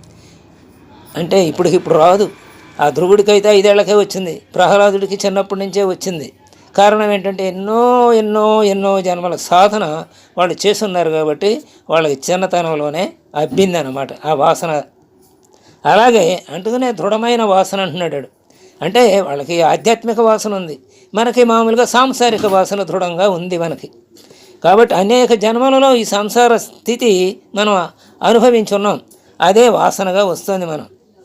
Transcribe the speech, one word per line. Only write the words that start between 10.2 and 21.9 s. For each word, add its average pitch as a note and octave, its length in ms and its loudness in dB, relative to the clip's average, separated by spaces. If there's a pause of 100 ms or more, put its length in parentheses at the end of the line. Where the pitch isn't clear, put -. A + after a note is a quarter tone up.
వాళ్ళు F3 280 -2
చేసున్నారు F#3 440 -2
కాబట్టి D#3 520 -2 (280)
వాళ్ళకి D#3 420 -2
చిన్నతనంలోనే F3 800 -4 (220)
అబ్బిందన్నమాట D3 920 -4
ఆ D#3 80 0
వాసన. D3+ 480 -2 (1040)
అలాగే F#3+ 560 4 (120)
అంటుకునే A#3+ 380 -4
దృఢమైన A3+ 500 -2
వాసన F#3+ 380 0
అంటున్నాడు. D#3+ 480 -6 (540)
అంటే G3+ 380 2
వాళ్ళకి D#3 420 -4
ఆధ్యాత్మిక A3 580 0
వాసన G#3+ 340 0
ఉంది, F3 240 -10 (360)
మనకి A#3 300 2
మామూలుగా A3+ 400 2
సాంసారిక A#3+ 600 0